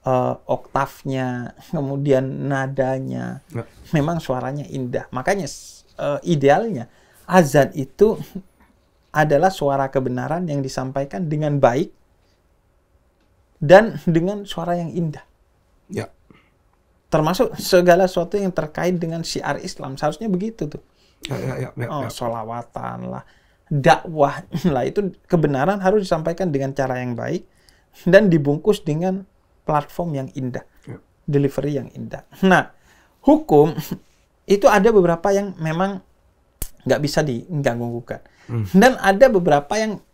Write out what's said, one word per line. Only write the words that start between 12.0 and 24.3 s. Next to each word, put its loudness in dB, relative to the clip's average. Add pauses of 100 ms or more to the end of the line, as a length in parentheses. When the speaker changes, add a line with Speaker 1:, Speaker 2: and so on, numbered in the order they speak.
Speaker 1:
dan 6
dengan 0
suara -6
yang -6
indah. -6 (640)
Speaker 2:
Ya. -10 (1000)
Speaker 1:
Termasuk 0
segala 4
sesuatu -4
yang -2
terkait -4
dengan -6
syiar -6
Islam, -12
seharusnya -4
begitu -4
tuh. -14 (400)
Speaker 2:
Ya, -8
ya, -6
ya, -8
ya, -6
Speaker 1:
Oh, -8
Speaker 2:
ya. -8
Speaker 1:
sholawatan -8
lah, -12 (440)
dakwah 2 (120)